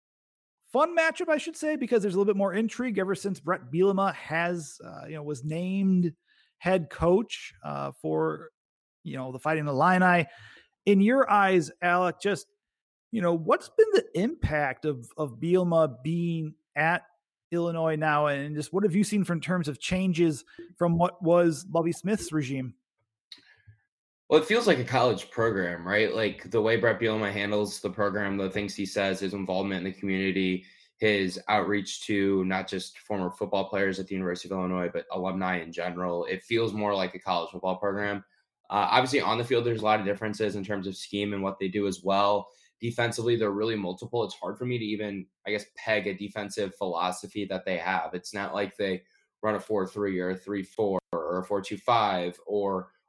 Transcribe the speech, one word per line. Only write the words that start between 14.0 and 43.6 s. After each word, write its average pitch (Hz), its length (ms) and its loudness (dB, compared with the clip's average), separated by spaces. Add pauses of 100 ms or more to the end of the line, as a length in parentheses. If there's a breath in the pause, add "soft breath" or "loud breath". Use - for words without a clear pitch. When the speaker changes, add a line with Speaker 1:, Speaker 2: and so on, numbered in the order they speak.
Speaker 1:
impact 156 720 0
of, 127 320 -4
of 131 220 -4
Bielema 165 640 4
being 165 500 -2 (220)
at 165 260 2 (500)
Illinois 165 440 0
now, 151 320 2
and 143 280 -2
just 147 160 -6
what 196 120 0
have 190 100 2
you 202 100 6
seen 202 200 0
from 170 180 -2
terms 175 260 -2
of 143 120 -6
changes 175 640 2 (320 loud breath)
from 170 220 2
what 180 200 2
was 170 540 4
Lovie 165 200 2
Smith's - 380 -4
regime? 135 440 -4 (1500 loud breath)
Speaker 2:
Well, 156 100 8
it 156 60 -2
feels 220 220 2
like 165 100 6
a 127 60 -2
college 123 480 2
program, 92 560 0
right? 104 260 2
Like, 107 380 -2
the 113 100 4
way 113 160 4
Brett 110 220 2
Bielema 110 320 0
handles 104 480 -2
the 101 100 -4
program, 98 480 0
the 95 100 -2
things 101 280 -4
he 101 100 -4
says, 98 340 -2
his 95 140 -4
involvement 95 460 -2
in 92 120 -6
the - 80 -16
community, 95 640 0 (320 soft breath)
his 98 500 0
outreach 98 540 0
to 98 440 0
not 95 220 -2
just - 320 -10
former 92 320 -4
football 98 360 -4
players 98 320 -2
at 95 60 -6
the 101 80 -10
University 90 340 -4
of 90 40 -8
Illinois, 92 420 -2
but 85 180 -6
alumni 92 500 -2
in 82 100 -12
general. 87 540 -4
It 95 180 -6
feels 113 300 0
more 104 200 0
like 92 220 -2
a 90 40 -12
college 87 300 -2
football 92 280 -4
program. 101 460 -4 (460)
Uh, 101 220 2
obviously, 131 280 4
on 110 200 0
the 123 40 0
field, 120 220 2
there's 113 160 -2
a 107 40 -2
lot 107 140 4
of 98 60 -4
differences 101 500 -2
in 101 80 -6
terms 98 220 -6
of 95 100 -8
scheme 101 380 -4
and 98 80 -4
what 98 160 -2
they 98 100 -2
do 101 200 -2
as 95 160 -4
well. 98 460 2 (300 soft breath)
Defensively, 117 560 0
they're 110 140 0
really 107 260 -2